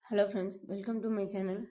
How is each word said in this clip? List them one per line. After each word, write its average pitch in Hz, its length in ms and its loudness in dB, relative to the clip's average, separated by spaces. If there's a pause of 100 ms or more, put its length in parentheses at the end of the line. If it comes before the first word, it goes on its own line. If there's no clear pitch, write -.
Hello 202 220 6
friends, 190 240 0 (160)
welcome 202 320 -2
to 220 100 0
my 208 100 2 (100)
channel. 190 280 -2 (100)